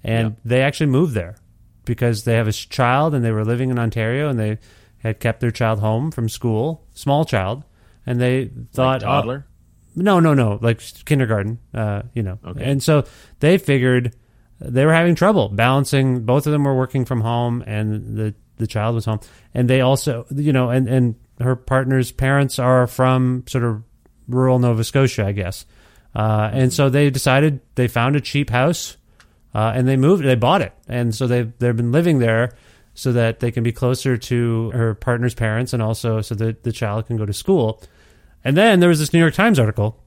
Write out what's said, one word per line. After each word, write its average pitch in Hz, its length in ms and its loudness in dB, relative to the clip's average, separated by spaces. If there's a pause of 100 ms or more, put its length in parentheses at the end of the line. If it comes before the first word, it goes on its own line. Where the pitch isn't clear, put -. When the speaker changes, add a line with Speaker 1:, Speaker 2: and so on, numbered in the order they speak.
Speaker 1:
And 110 260 -2
Speaker 2:
Yeah. 110 60 -10 (100)
Speaker 1:
they 123 160 0
actually 147 260 0
moved 143 260 2
there 95 220 -6 (500)
because 117 380 -2
they 117 120 0
have 113 120 2
a - 20 -2
s-, - 160 -6
child, 139 480 0
and 127 120 -2
they 113 60 0
were 107 140 -2
living 120 240 -2
in 123 100 -2
Ontario, 120 500 -2
and 123 100 -2
they 107 200 -4 (400)
had 113 200 -6
kept 113 220 -2
their 120 100 0
child 110 280 -2
home 113 320 -2
from 117 180 -4
school, 120 640 -4
small 143 320 0
child, 113 380 -4 (420)
and 123 160 -2
they 127 300 0 (200)
thought, 131 300 0
Speaker 2:
Like 113 80 -6
toddler? 135 380 -2
Speaker 1:
"Oh," - 40 -20 (440)
no, 185 240 4
no, 160 140 4
no, 110 280 2
like, 117 180 0 (260)
kindergarten, 113 540 -2 (140)
uh, 104 300 -4 (100)
you 113 100 -4
know. 95 220 -6
Speaker 2:
Okay. - 180 -10
Speaker 1:
And 135 200 0
so 151 200 4 (360)
they 170 180 4
figured 127 560 0 (460)
they 127 260 0
were 160 80 4
having 170 220 4
trouble 175 340 2
balancing, 131 760 2
both 127 220 0
of 151 80 0
them 147 100 0
were 135 140 0
working 131 280 -2
from 120 160 -2
home, 120 440 -2
and 107 520 -6
the, 107 160 -4 (240)
the 113 100 -4
child 110 280 -2
was 113 100 -4
home. 110 140 -2 (360)
And 123 140 2
they 131 120 4
also, 127 440 0 (100)
you 147 180 0
know, 127 160 0
and, 127 180 0
and 123 280 2 (240)
her 123 160 0
partner's 131 560 0
parents 135 480 0
are 127 260 4
from 127 640 0
sort 123 160 -2
of 110 180 -4 (460)
rural 127 320 2
Nova 120 240 2
Scotia, 123 420 0
I 98 60 -2
guess. 95 340 -8 (500)
Uh, 107 380 0
and 127 160 2
Speaker 2:
Mm-hmm. - 60 -6
Speaker 1:
so 139 140 2
they 143 200 2
decided, 135 500 2 (160)
they 123 120 2
found 123 280 0
a 139 60 0
cheap 139 300 -4
house, 131 460 -2 (580)
uh, 107 200 0
and 127 120 2
they 135 100 2
moved, 156 260 4
they 131 120 4
bought 135 260 2
it. - 120 -6 (140)
And 120 280 -2
so 131 100 -4
they've, 120 320 -2
they've 120 180 0
been 117 160 -2
living 160 280 2
there 117 340 0 (400)
so - 200 -4
that 113 260 0
they 123 120 -2
can 117 120 -2
be 117 80 0
closer 127 440 -2
to 117 560 -2
her 117 220 -2
partner's 120 400 -2
parents, 113 400 -4
and 120 80 -2
also 110 400 -2
so 110 140 -8
that 113 280 -4
the 120 80 -4
child 110 360 -4
can 117 100 -4
go 107 80 -4
to 101 80 -4
school. 127 480 0 (640)
And 139 120 0
then 202 240 6
there 175 100 6
was 160 100 4
this 151 120 -2
New 170 80 4
York 165 140 4
Times 202 260 2
article 110 480 0